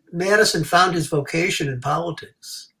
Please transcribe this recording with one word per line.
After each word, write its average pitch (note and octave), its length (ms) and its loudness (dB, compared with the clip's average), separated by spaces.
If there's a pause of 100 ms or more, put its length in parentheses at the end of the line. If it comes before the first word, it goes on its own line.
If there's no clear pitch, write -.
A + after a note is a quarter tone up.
(120)
Madison F#3+ 500 2
found F3 320 4
his E3 140 -2
vocation E3 600 -2
in B2+ 120 -6
politics. - 880 -6 (120)